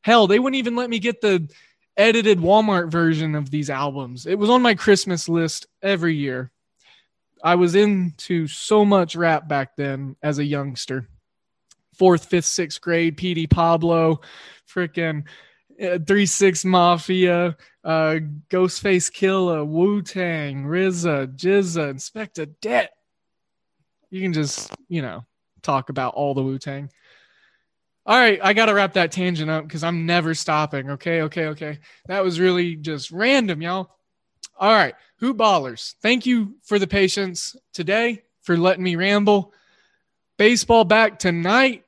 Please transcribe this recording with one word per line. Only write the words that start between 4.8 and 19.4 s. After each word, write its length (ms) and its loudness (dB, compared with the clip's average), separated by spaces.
list 380 -2
every 340 0
year. 380 -6
I 120 4
was 200 2
into 720 0
so 380 2
much 320 2
rap 320 0
back 260 -4
then 480 -6
as 160 -2
a 60 -2
youngster. 640 -8
Fourth, 320 4
fifth, 200 0
sixth 340 -6
grade, 380 -2
P 160 -4
D 140 -4
Pablo, 760 2
frickin', 560 -6
uh, 260 -2
Three 180 4
Six 380 0
Mafia, 960 2
uh, 320 0
Ghostface 640 0
Killah, 560 0